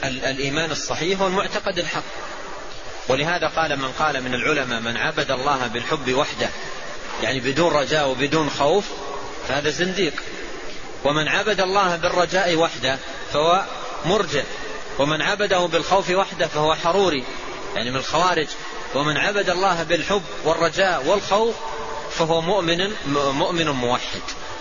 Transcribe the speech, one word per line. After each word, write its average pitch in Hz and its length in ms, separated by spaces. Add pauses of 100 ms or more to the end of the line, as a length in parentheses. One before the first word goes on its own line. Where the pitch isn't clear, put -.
ال-، 131 200
الإيمان 139 460
الصحيح 160 500
والمعتقد 190 580
الحق. 160 240 (1080)
ولهذا 156 400
قال 156 280
من 135 220
قال 147 240
من 127 120
العلماء: 123 460
"من 117 160
عبد 147 340
الله 131 360
بالحب 123 480
وحده"، 131 340 (720)
يعني 127 180
بدون 139 320
رجاء 147 360
وبدون 139 420
خوف، 170 340 (640)
فهذا 143 220
زنديق. 180 420 (920)
"ومن 147 240
عبد 196 320
الله 185 360
بالرجاء 175 580
وحده" 135 440 (340)
فهو 165 320 (400)
مرجئ، 156 400 (540)
"ومن 151 240
عبده 190 440
بالخوف 170 440
وحده" 180 360
فهو 156 280
حروري، 170 500 (520)
يعني 117 140
من 131 60
الخوارج. 160 500 (480)
"ومن 147 220
عبد 185 340
الله 175 320
بالحب 170 400 (220)
والرجاء 165 640
والخوف" 202 480 (640)
فهو 165 220
مؤمن، 175 500 (160)
م-، 139 240
مؤمن 165 380
موحد، 123 540 (380)